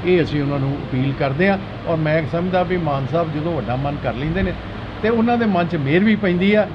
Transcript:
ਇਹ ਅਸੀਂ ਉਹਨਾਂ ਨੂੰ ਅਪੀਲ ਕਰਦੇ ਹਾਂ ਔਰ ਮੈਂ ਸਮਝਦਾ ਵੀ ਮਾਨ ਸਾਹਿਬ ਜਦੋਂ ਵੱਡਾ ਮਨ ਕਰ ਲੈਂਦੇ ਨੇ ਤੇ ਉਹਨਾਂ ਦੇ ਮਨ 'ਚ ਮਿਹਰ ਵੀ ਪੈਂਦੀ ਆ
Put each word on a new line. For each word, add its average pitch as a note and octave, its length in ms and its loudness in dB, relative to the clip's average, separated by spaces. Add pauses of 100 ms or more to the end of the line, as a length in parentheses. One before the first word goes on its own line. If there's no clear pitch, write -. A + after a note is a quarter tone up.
ਇਹ F3+ 180 4
ਅਸੀਂ D3 200 0
ਉਹਨਾਂ C#3 160 -2
ਨੂੰ C#3 180 0
ਅਪੀਲ C3+ 420 -2
ਕਰਦੇ D3 300 2
ਹਾਂ G3 100 2 (280)
ਔਰ E3 100 0
ਮੈਂ D#3 260 2 (100)
ਸਮਝਦਾ F3+ 300 0
ਵੀ F3+ 140 0
ਮਾਨ C#3+ 360 -2
ਸਾਹਿਬ E3 220 0
ਜਦੋਂ D#3 180 -2
ਵੱਡਾ A#2+ 240 -2
ਮਨ C#3+ 260 -2
ਕਰ A#2+ 120 -2
ਲੈਂਦੇ D#3 280 -2
ਨੇ F#3 100 0 (500)
ਤੇ G#3+ 60 2
ਉਹਨਾਂ A#3 300 2
ਦੇ A#3 80 2
ਮਨ F3 200 2
'ਚ F3 100 -2
ਮਿਹਰ D#3 280 2
ਵੀ A3 120 6
ਪੈਂਦੀ F#3+ 380 2
ਆ G#3 200 4